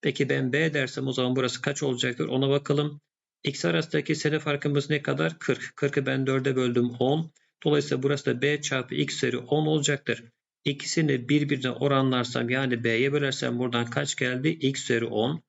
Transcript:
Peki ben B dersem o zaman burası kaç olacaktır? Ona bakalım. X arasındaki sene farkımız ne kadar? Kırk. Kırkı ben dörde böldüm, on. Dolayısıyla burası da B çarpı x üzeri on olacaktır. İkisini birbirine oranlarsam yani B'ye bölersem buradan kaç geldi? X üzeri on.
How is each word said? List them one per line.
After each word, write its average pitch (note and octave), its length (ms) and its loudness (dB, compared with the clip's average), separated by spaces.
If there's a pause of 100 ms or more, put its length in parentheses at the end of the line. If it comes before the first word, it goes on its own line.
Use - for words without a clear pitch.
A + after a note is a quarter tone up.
Peki C#3+ 280 0
ben C3+ 240 0
B D#3 200 2
dersem C3+ 340 -2
o C3 60 -2
zaman B2+ 220 2
burası B2+ 260 0
kaç C#3+ 220 -2
olacaktır? B2 440 -2
Ona C3 220 2
bakalım. C#3+ 520 0 (420)
X - 220 -4
arasındaki D#3+ 500 0
sene D3+ 240 0
farkımız C#3+ 500 0
ne D3 120 0
kadar? D3+ 380 -2
Kırk. - 360 -2
Kırkı C#3+ 300 0
ben C3+ 220 0
dörde C3+ 280 0
böldüm, B2 340 2
on. C#3 420 0 (320)
Dolayısıyla C#3+ 400 2
burası C#3 220 0
da B2 160 0
B D3 200 0
çarpı B2+ 340 -4
x C#3+ 200 -2
üzeri B2 220 0
on D3 280 0
olacaktır. D3 580 0 (420)
İkisini C#3 640 0
birbirine C#3+ 420 2
oranlarsam B2+ 800 2
yani B2+ 340 0
B'ye A#2+ 280 2
bölersem C3+ 480 -2
buradan A#2+ 260 0
kaç C#3 300 -4
geldi? B2+ 340 -2
X C3+ 340 -2
üzeri A#2 220 0
on. A#2 440 -2